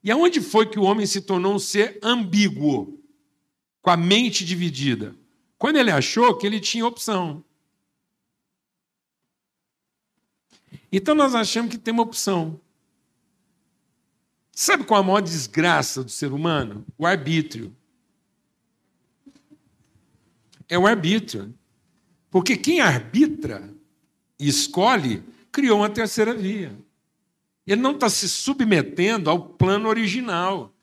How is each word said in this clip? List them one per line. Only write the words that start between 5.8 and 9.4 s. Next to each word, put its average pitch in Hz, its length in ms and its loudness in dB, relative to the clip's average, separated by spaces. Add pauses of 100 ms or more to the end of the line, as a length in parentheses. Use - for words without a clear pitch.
achou 202 460 4
que 196 100 -6
ele 208 120 -2
tinha 226 280 -2
opção. 180 580 -4 (3500)